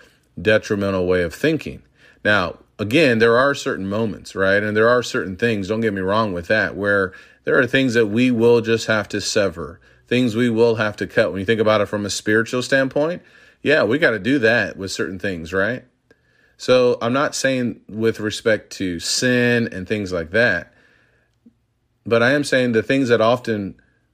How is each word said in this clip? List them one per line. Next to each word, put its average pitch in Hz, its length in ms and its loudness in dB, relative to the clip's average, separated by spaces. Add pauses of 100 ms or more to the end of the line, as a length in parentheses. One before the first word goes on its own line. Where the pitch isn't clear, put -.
(400)
detrimental 98 680 0
way 90 160 2
of 82 100 -6
thinking. 147 480 -4 (420)
Now, 101 360 0 (180)
again, 120 400 2
there 117 180 4
are 131 200 2
certain 98 320 -6
moments, 104 480 -6
right? 98 260 2
And 107 160 -2
there 113 120 6
are 123 120 4
certain 95 360 -6
things, 104 320 -2
don't 110 120 -2
get 110 120 0
me 98 80 -4
wrong 101 320 0
with 87 140 -8
that, 98 280 0
where 98 380 0 (320)
there 151 120 2
are 131 80 4
things 131 300 0
that 117 120 4
we 120 220 2
will 117 320 4
just 110 240 -2
have 110 240 -2
to 101 120 -6
sever, 87 580 -4 (260)
things 123 300 0
we 123 140 0
will 113 260 2
have 107 220 -4
to 98 100 -4
cut. 107 240 0
When 92 80 -6
you 95 60 -6
think 107 160 2
about 107 200 4
it 101 60 0
from 104 180 -4
a 95 60 -6
spiritual 113 500 -2
standpoint, 135 640 -2 (400)
yeah, 139 220 2
we 117 120 2
gotta 127 220 2
do 120 180 0
that 110 400 2
with 92 140 -10
certain 95 260 -6
things, 87 340 -8
right? 104 320 -2 (760)
So 127 440 2
I'm 117 120 0
not 143 200 0
saying 127 560 -2
with 110 300 -2
respect 107 540 -4
to 87 260 -6
sin 120 720 0
and 95 160 -10
things 104 240 -4
like 82 180 -6
that, 101 460 0 (1300)
but 117 180 2
I 123 80 4
am 147 140 0
saying 127 260 0
the 110 120 2
things 135 260 0
that 113 100 4
often 110 560 -2 (380)